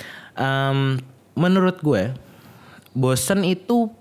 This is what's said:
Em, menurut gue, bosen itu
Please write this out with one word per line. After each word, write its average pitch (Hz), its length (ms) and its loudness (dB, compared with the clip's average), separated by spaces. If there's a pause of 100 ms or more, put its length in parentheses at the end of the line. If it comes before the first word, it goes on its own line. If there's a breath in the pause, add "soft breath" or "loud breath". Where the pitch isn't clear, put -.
(340 loud breath)
Em, 135 640 0 (400)
menurut 185 480 2
gue, 123 320 0 (800 loud breath)
bosen 131 480 0
itu 220 560 0